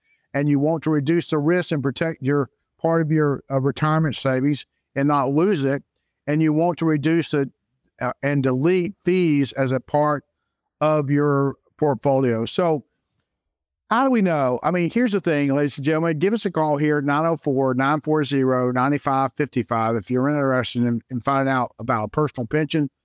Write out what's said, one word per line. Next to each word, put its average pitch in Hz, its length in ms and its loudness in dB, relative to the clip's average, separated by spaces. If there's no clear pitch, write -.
and 143 160 -2
you 143 100 4
want 151 260 0
to 156 60 0
reduce 156 400 0
the 156 80 2
risk 165 340 0
and 147 100 -2
protect 147 400 -4
your 139 260 0
part 165 220 2
of 151 80 -2
your, 151 400 0
uh, 135 100 0
retirement 151 560 0
savings 135 480 -2
and 139 140 0
not 139 240 0
lose 165 320 2
it. 139 180 -2
And 151 140 0
you 156 120 4
want 165 260 0
to 165 80 0
reduce 156 480 0
it, 139 160 0
uh, 123 120 -4
and 143 200 0
delete 151 520 0
fees 160 480 2
as 135 200 -2
a 131 80 -2
part 147 440 -2
of 151 300 0
your 143 460 2
portfolio. 135 680 0
So 160 400 -2
how 233 140 2
do 269 60 2
we 240 100 2
know? 143 420 0
I 156 80 0
mean, 175 200 0
here's 233 220 0
the 196 80 0
thing, 143 340 0
ladies 143 240 -2
and 139 60 -6
gentlemen, 156 340 0
give 190 160 0
us 233 100 -2
a 196 60 -2
call 156 260 -2
here, 151 240 0
nine 143 240 0
oh 165 120 0
four, 135 380 0
nine 139 260 0
four 156 240 0
zero, 131 480 0
nine 135 260 0
five 135 360 -2
fifty-five, 117 600 -2
if 104 140 -6
you're 127 180 0
interested 131 540 0
in, 120 260 0
in 127 120 -8
finding 135 320 0
out 127 260 -2
about 113 340 -4
personal 139 340 -2
pension 151 440 -2